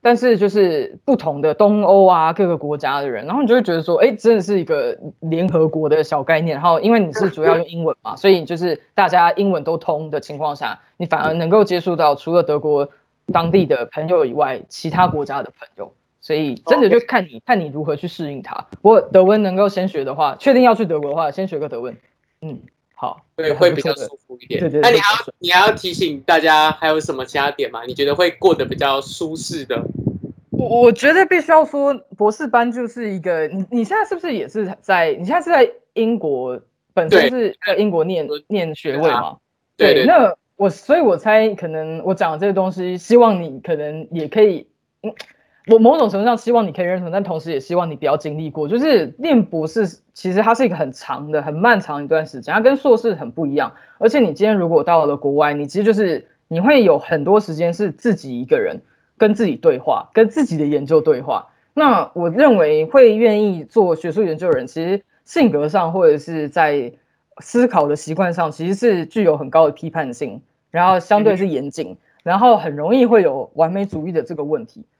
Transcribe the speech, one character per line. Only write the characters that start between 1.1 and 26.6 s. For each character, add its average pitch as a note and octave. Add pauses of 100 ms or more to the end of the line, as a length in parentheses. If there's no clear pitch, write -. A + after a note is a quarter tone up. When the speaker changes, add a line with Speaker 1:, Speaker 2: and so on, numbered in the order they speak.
Speaker 1:
同 D3
的 D3+
东 G#3
欧 G3
啊， E3
各 G3
个 E3+
国 D3
家 C#3+
的 C#3+
人， A2+
然 E3+
后 C#4
你 B3+
就 A#3
会 B3
觉 F3+
得 E3
说 F3
，“哎， B3
真 A3
的 F#3+
是 F#3+
一 D#3
个 C#3 (260)
联 E3
合 D#3+
国 D#3
的 D3+
小 D3
概 D#3+
念。” E3
然 -
后 E3
因 A3
为 A3+
你 E3+
是 F#3+
主 D#3
要 E3
用 E3+
英 E3+
文 D#3
嘛， -
Speaker 2:
<laughs> -
Speaker 1:
所 G3+
以 F3
就 E3
是 E3+ (160)
大 F#3+
家 E3+
英 G3
文 D#3
都 E3
通 D#3
的 D3+
情 D3
况 D3
下， C3 (200)
你 F3+
反 D3+
而 D#3+
能 E3
够 G#3
接 F3+
触 F3
到 D3+
除 E3
了 F3
德 D3+
国 C#3+ (460)
当 E3
地 F#3
的 A#2+
朋 D#3
友 E3+
以 B2
外， C3+
其 -
他 F3+
国 D#3
家 C3+
的 -
朋 - (100)
友。 - (300)
所 D#3
以 D3 (120)
真 F3+
的 A3
就 A#3
看 A#3
你， D#3+
Speaker 2:
OK。 A#2
Speaker 1:
看 A3
你 D#3
如 C#3+
何 D3
去 F3+
适 E3
应 C#3
它。 - (280)
不 G3+
过 G#3+
德 F#3+
文 G#3+
能 F#3
够 G3+
先 F#3+
学 D#3
的 C3
话， D3
确 C4+
定 C4
要 A#3
去 A3
德 D#3+
国 C#3+
的 D3
话， D#3
先 F#3+
学 E3
个 D3
德 B2
文。 A#2+ (460)
嗯， D3+ (360)
好， - (140)
Speaker 2:
对， D#3
Speaker 1:
很 E3
不 -
错 E3
的。 -
Speaker 2:
会 -
比 -
较 -
舒 -
服 B2+
一 -
点。 A#2+
Speaker 1:
对， E3+
对， D3
Speaker 2:
那 A#3+
你 A#3
还 G3+
要， -
Speaker 1:
会 F#3+
比 -
较 -
舒 -
服。 -
Speaker 2:
你 F3
还 F#3
要 A3
提 F3+
醒 D3
大 E3
家 D#3